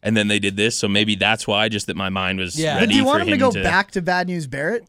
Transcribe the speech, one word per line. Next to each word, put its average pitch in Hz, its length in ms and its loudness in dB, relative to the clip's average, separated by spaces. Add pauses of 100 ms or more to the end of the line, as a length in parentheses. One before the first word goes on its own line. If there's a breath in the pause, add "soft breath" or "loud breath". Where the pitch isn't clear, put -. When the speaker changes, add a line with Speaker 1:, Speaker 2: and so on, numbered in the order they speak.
Speaker 1:
and 110 160 2
then 104 100 2
they 104 120 2
did 98 180 -2
this, 110 200 0
so 104 120 -2
maybe 104 260 2
that's 104 320 0
why, 107 220 0
just 104 180 -6
that 80 80 -6
my 95 140 -4
mind 95 300 -2
was 92 200 -6
Speaker 2:
Yeah. - 140 0
Speaker 1:
ready - 140 2
Speaker 3:
But - 40 0
do - 60 2
you 269 80 4
want - 140 4
Speaker 1:
for - 20 0
Speaker 3:
him 349 60 -2
to 311 80 2
Speaker 1:
him - 40 0
Speaker 3:
go 262 120 4
Speaker 1:
to - 120 -2
Speaker 3:
back - 280 0
to 190 100 -2
Bad 180 260 0
News 175 200 -4
Barrett? 147 420 -4